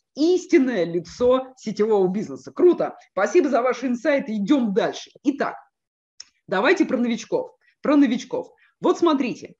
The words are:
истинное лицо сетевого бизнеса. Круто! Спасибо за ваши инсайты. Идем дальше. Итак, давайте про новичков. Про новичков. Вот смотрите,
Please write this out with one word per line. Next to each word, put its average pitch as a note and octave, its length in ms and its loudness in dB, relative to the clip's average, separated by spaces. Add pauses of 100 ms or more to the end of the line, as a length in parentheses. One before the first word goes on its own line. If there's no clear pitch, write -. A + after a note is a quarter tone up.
(160)
истинное C4+ 680 2
лицо B3 720 -2
сетевого G#3 500 0
бизнеса. F3 440 -6
Круто! D#4+ 440 2 (160)
Спасибо C4 380 2
за A#3+ 120 0
ваши C4 260 -2
инсайты. B3 500 -2
Идем G#3+ 360 0
дальше. F3+ 380 -4 (120)
Итак, C4+ 320 -4 (920)
давайте C4 380 2
про C4 120 -2
новичков. A3+ 600 -4 (240)
Про D4 160 2
новичков. A3+ 560 0 (260)
Вот - 200 0
смотрите, C4+ 600 -2